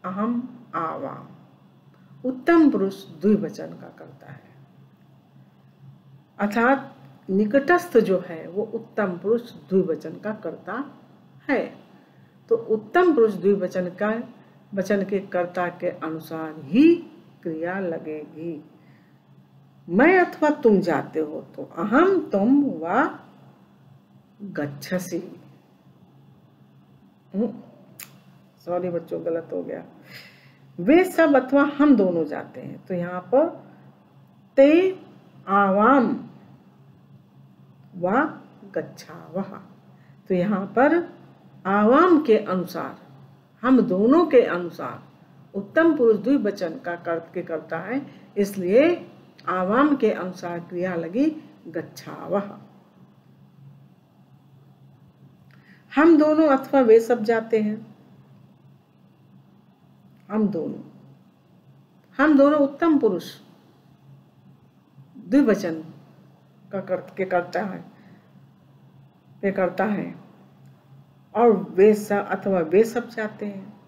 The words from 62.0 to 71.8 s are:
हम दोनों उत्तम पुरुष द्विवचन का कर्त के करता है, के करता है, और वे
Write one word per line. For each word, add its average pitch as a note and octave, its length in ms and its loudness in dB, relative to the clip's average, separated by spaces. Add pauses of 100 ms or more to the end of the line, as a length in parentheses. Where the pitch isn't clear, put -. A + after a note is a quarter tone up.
हम D4 200 4
दोनों D4 220 6
उत्तम C#4+ 380 2
पुरुष F#3 360 -2 (1800)
द्विवचन F3+ 640 0 (840)
का G3 180 -10
कर्त F#3 340 -8
के F#3+ 100 -4
करता F3+ 360 -2
है, F#3 160 -10 (1600)
के G3 100 -2
करता F#3+ 340 -2
है, G3 280 -6 (1200)
और A3+ 180 6 (180)
वे G#3 240 6